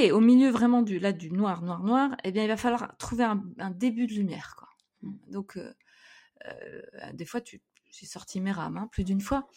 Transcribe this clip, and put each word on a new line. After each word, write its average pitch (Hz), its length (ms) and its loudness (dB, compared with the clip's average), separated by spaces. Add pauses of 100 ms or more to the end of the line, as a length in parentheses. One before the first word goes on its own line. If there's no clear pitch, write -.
(120)
au 202 80 6
milieu 254 300 8
vraiment 240 320 4
du, 202 160 0
là, 196 140 0
du 165 200 -6
noir, 185 320 0
noir, 175 200 -6
noir, 262 400 2
eh 190 80 -4
bien, 214 120 0
il 214 40 0
va 214 100 0
falloir 240 400 -2
trouver 240 260 -2
un, 208 200 0 (160)
un 190 120 -6
début 226 360 -2
de 220 60 -6
lumière, 190 440 -4
quoi. - 120 -20 (580)
Donc, 196 300 -10
euh, 175 140 -12 (760)
euh, - 340 -16 (320)
des 151 120 -12
fois, 240 160 -8
tu, - 200 -20 (300)
j'ai - 140 -20
sorti - 360 -12
mes 196 100 -4
rames, 165 260 -6
hein, 214 140 -10
plus 190 140 -4
d'une 196 160 0
fois. 269 360 -2